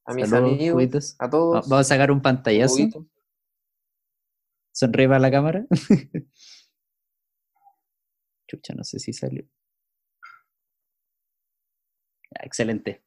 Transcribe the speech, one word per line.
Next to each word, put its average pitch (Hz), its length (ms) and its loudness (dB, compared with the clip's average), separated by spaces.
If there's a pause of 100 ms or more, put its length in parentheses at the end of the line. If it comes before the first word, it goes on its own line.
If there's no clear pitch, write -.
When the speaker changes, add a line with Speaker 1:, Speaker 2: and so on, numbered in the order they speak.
Speaker 1:
a 123 100 -10
mis 123 140 -4
Speaker 2:
Saludos, 123 240 4
Speaker 1:
amigos, 156 200 0
Speaker 2:
juguitos. 131 460 -2
Speaker 1:
a 127 120 -6
todos. 165 260 2
Speaker 2:
Va-, - 120 0
vamos 135 120 4
a 135 40 4
sacar 139 280 2
un 139 80 2
pantallazo. 127 540 2
Speaker 1:
Juguitos. 156 320 -2 (1700)
Speaker 2:
Sonríe 131 360 2
para 135 120 4
la 131 100 4
cámara. 156 400 0
<laughs> - 600 -2 (2250)
Chucha, - 280 -16
no - 100 -12
sé - 140 -14
si - 160 -12
salió. 131 280 -10 (3000)
Ya, - 140 -18
excelente. 110 640 -6